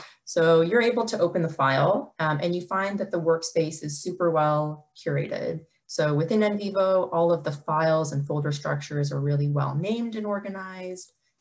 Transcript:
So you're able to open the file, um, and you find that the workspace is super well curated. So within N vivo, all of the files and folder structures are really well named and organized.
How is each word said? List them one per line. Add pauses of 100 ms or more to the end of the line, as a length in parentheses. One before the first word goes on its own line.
(240)
So
you're
able
to
open
the
file,
um,
and
you
find
that
the
workspace
is
super
well
curated. (260)
So
within
N
vivo,
all
of
the
files
and
folder
structures
are
really
well
named
and
organized. (300)